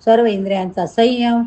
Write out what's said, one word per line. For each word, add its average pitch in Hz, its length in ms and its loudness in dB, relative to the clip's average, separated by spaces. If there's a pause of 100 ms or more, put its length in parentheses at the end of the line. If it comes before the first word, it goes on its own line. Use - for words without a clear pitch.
सर्व 226 200 4
इंद्रियांचा 190 600 -4
संयम, 233 600 0